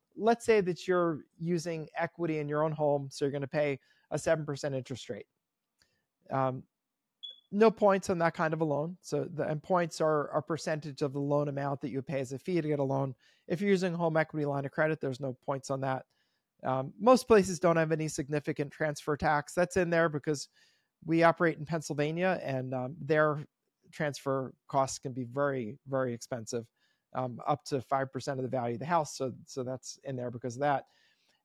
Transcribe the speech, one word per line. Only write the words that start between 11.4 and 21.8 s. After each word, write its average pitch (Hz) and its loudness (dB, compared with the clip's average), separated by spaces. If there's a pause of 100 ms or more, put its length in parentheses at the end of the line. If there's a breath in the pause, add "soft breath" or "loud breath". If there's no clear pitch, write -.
amount 139 -4
that 143 -6
you 127 -4
pay 139 -4
as 131 -6
a 135 -8
fee 175 0
to 151 -2
get 147 2
a 139 4
loan. 135 0 (320 soft breath)
If 175 -2
you're 202 2
using 185 2
a - -4
home 165 2
equity 156 0
line 139 -2
of 139 -6
credit, 156 2
there's 131 -4
no 131 -4 (100)
points 139 -4
on 135 -2
that. 131 -2 (580)
Um, 131 -2
most 240 6
places 185 6
don't 170 4
have 160 2
any 156 0
significant 147 -4
transfer 151 -2
tax. 147 0
That's 175 0
in 180 2
there 165 4
because 151 -4 (560 soft breath)
we 165 4
operate 165 6
in 151 -8
Pennsylvania, 160 -2